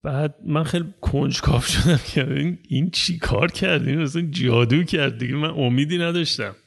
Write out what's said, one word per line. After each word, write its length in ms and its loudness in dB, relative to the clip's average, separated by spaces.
بعد 340 -4
من 180 0
خیلی 360 -4
کنجکاو 680 2
<laughs> 40 -2
شدم 340 4
که 260 0
این، 260 -2
این 220 0
چی 280 -2
کار 320 0
کرد؟ 380 0
این 100 0
مثلاً 320 -2
جادو 520 4
کرد 360 -2
دیگه. 160 -4
من 160 -2
امیدی 480 0
نداشتم. 560 -2